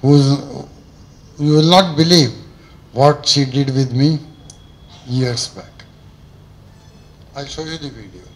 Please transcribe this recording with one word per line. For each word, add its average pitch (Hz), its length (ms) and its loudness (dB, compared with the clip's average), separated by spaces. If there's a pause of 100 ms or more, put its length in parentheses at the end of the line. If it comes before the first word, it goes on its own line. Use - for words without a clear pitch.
who's, 143 240 6 (1120)
you 151 160 0
will 156 160 4
not 180 260 4
believe 160 360 2 (600)
what 147 340 2
she 143 180 0
did 135 300 -2
with 131 180 -2
me 143 260 0 (880)
years 123 440 -4
back. - 340 -20 (1500)
I'll 139 100 -10
show 151 180 -12
you 160 140 -12
the 147 120 -12
video. 101 320 -20 (140)